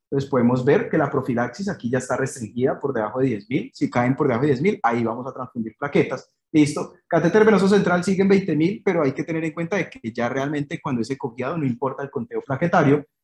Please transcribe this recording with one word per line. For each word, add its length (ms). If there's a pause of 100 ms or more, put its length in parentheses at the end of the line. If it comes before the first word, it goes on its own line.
(100)
Entonces 180
podemos 360
ver 240
que 100
la 100
profilaxis 600
aquí 200
ya 100
está 180
restringida 640
por 120
debajo 280
de 60
diez 220
mil. 240
Si 160
caen 280
por 100
debajo 160
de 60
diez 120
mil, 220
ahí 220
vamos 240
a 40
transfundir 460
plaquetas. 560 (160)
¿Listo? 440 (120)
Catéter 380
venoso 240
central 340
sigue 200
en 60
veinte 280
mil, 280
pero 200
hay 80
que 100
tener 220
en 80
cuenta 240
de 120
que 240
ya 160
realmente 540
cuando 200
es 80
ecoguiado 460
no 100
importa 360
el 80
conteo 320
plaquetario. 640 (180)